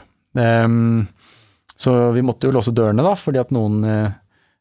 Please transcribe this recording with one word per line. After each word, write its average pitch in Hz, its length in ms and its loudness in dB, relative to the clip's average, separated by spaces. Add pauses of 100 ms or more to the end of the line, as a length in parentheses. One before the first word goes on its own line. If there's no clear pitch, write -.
(340)
Ehm, 117 720 2 (720)
så 120 380 2
vi 127 80 0
måtte 131 260 -2
jo 131 80 0
låse 120 160 0
dørene 113 320 0
da, 196 100 2
fordi 135 280 -4
at - 100 -6
noen, 107 320 -2
eh, 107 260 -2 (500)